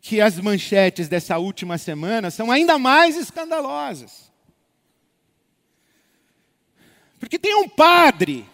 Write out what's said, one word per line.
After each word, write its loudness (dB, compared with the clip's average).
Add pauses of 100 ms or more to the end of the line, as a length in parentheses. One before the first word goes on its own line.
que -2
as 4
manchetes 0
dessa -4
última -8
semana -6
são -6
ainda 2
mais 4
escandalosas. -8 (3000)
Porque -8
tem -2
um 0
padre 4